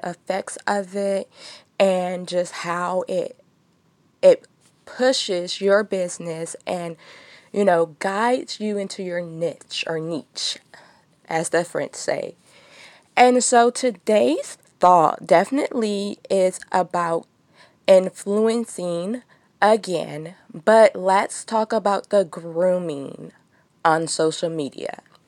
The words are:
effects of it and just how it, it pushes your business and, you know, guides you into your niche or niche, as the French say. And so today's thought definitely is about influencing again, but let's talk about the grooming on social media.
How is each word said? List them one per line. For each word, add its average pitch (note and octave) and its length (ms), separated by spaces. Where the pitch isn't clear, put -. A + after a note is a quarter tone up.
effects - 600
of G3 280
it G3 320
and F3+ 500
just F3 240
how F3+ 560
it, - 340
it - 260
pushes G#3+ 760
your G3 240
business E3+ 720
and, E3+ 320
you G3+ 140
know, E3+ 340
guides A3 640
you G#3+ 160
into G3 260
your F3 200
niche E3 640
or E3 120
niche, - 600
as E3 180
the E3 160
French D3 300
say. - 400
And B3 260
so A#3+ 280
today's A#3+ 880
thought F3 460
definitely G3+ 920
is F#3 320
about E3+ 560
influencing G3 1400
again, F3+ 720
but A3 420
let's F#3+ 480
talk A3 300
about G3+ 380
the G3 160
grooming E3 1080
on D#3+ 260
social D#3+ 420
media. - 500